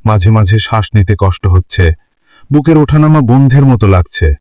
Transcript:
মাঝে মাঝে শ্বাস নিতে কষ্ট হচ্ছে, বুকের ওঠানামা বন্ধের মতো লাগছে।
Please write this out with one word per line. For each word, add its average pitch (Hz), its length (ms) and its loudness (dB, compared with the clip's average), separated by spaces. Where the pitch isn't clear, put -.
মাঝে 107 240 0
মাঝে 107 280 0
শ্বাস 107 360 -6
নিতে 98 240 0
কষ্ট 92 280 -4
হচ্ছে, 90 460 0
বুকের 151 260 0
ওঠানামা 151 420 2
বন্ধের 135 460 2
মতো 113 220 0
লাগছে। 87 520 -2